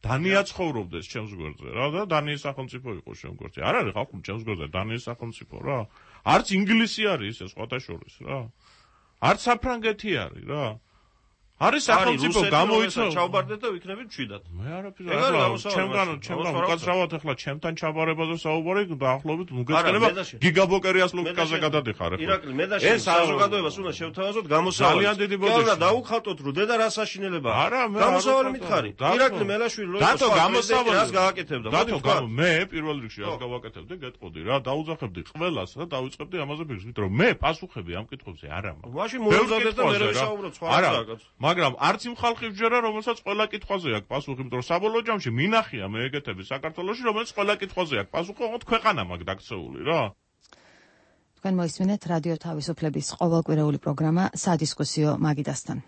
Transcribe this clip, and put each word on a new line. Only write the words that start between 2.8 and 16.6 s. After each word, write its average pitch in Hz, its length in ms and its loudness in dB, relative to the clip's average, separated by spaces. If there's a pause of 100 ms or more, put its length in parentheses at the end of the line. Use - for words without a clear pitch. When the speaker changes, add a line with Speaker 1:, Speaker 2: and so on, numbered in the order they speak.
Speaker 1:
იყო - 120 -16 (120)
ჩემს 67 160 -12
გვერდზე. - 240 -12
არ 123 180 2
არის 113 140 -2
ხალხი 107 200 -6 (120)
ჩემს 110 160 -8
გვერდზე 95 320 -6
დანიის 110 320 -4
სახელმწიფო, 120 560 -12
რა. 135 160 -4 (480)
არც 165 200 6 (120)
ინგლისი 220 480 2
არის, 117 320 -2
ეს 95 160 -12
სხვათა 123 240 -8
შორის, - 360 -14 (120)
რა. 135 120 -6 (840)
არც 170 240 2
საფრანგეთი 226 640 -2 (160)
არის, - 240 -14
რა. 143 140 -4 (1000)
არის 262 280 4
სახელმწიფო, 220 480 4
Speaker 2:
რუსეთი, 196 200 4
Speaker 1:
გამოიწვევს. 220 400 4
Speaker 2:
რომელსაც 196 180 0
ჩაუბარდეთ 180 460 0
და 247 120 -4
ვიქნებით 196 360 -12
მშვიდად. 101 320 -10 (160)
Speaker 1:
მე 110 100 -8 (100)
არაფერს 190 280 -14
Speaker 2:
ეგ 170 60 -4
არის 262 160 2
Speaker 1:
არა, 247 140 4
Speaker 2:
გამოსავალი 196 340 0
Speaker 1:
ჩემგან, 190 320 0
Speaker 2:
მაშინ, 151 180 -6
Speaker 1:
ჩემგან 170 260 -4
Speaker 2:
გამოსავალი 175 140 0